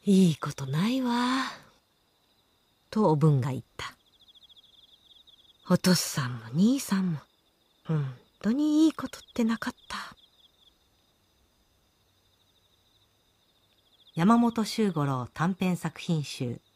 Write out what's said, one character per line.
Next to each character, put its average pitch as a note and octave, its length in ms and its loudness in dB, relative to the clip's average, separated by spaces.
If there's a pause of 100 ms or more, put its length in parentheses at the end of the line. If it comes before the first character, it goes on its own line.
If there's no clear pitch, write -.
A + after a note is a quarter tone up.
「い F#3+ 260 6
い C#3 60 -4
こ D3 160 -8
と C#3 140 -10
な D#3+ 220 0
い C4 120 -2
わ」 B3 440 -2 (1400)
と G#3+ 200 2
お D#3 60 4
ぶ D#3 140 4
ん C#3 120 4
が C3 100 -2
言 B2+ 100 -8
っ - 20 -20 (120)
た。 - 220 -14 (1700)
「お F3+ 100 2
父 F3+ 180 2
さ - 320 -4
ん B2 100 -8
も A2+ 160 -14
兄 A3+ 260 2
さ G3 220 -2
ん F3+ 120 -2
も、 C#3+ 60 -6 (680)
本 C#3+ 300 -2 (240)
当 G#3 120 -2
に D4+ 340 2
い D#4 40 6
い - 40 -2
こ - 160 -10
と - 100 -16
っ - 20 -20 (120)
て A#3+ 100 -2
な A3+ 140 0
か - 140 -8
っ - 40 -18 (120)
た。」 - 280 -12 (4000)
山 G3+ 220 6
本 A#3 260 2
周 G3+ 280 0
五 D3+ 140 0
郎 B2+ 280 -2
短 F3+ 260 -2
編 F#3 160 0
作 - 240 -8
品 D#3+ 240 -2
集 A#2+ 380 -8 (140)